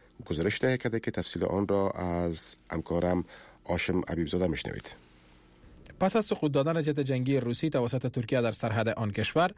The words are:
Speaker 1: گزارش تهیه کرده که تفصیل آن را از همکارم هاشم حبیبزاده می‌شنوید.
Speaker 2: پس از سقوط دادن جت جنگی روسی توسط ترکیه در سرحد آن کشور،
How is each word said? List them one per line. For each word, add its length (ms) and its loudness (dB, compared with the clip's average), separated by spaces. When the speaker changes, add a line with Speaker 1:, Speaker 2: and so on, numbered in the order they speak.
Speaker 1:
گزارش 340 0
تهیه 180 2
کرده 220 -2
که 120 -4
تفصیل 320 -4
آن 240 2
را 240 2
از 640 -2
همکارم 520 2
هاشم 400 0
حبیبزاده 380 0
می‌شنوید. 480 -6
Speaker 2:
پس 160 2
از 100 2
سقوط 260 0
دادن 300 2
جت 180 0
جنگی 380 2
روسی 320 0
توسط 420 0
ترکیه 300 0
در 100 2
سرحد 380 0
آن 220 -2
کشور، 460 2